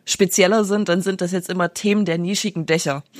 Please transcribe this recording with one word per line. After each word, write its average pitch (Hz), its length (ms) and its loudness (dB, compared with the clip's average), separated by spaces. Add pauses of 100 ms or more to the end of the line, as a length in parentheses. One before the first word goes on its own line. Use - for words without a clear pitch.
spezieller 202 640 2
sind, 202 240 0
dann 180 120 2
sind 190 200 -2
das 175 100 -2
jetzt 180 180 -4
immer 180 240 -2
Themen 208 300 0
der 170 140 -2
nischigen 180 480 -4
Dächer. 151 380 -2 (160)